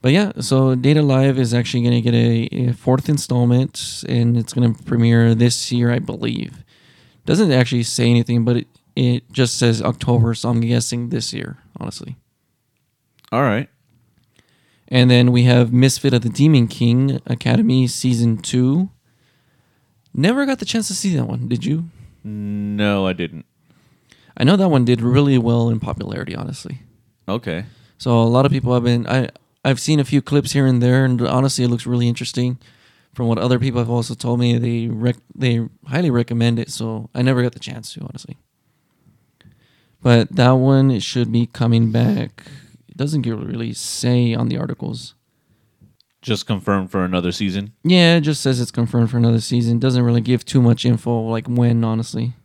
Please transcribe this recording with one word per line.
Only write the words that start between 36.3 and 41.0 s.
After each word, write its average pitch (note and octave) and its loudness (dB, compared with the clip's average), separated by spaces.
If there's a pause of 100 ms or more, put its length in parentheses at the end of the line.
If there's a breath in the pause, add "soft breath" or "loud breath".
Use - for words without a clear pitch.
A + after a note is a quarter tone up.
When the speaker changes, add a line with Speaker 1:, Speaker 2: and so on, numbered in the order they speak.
Speaker 1:
it, A#2 -8
so A2+ -10
I B2+ -2
never B2+ 2
got A#2+ -2
the - -20
chance A#2+ -14
to, - -16
honestly. - -16 (1600 soft breath)
But A#2+ 4
that B2+ 4
one, C3+ 4
it A2 -2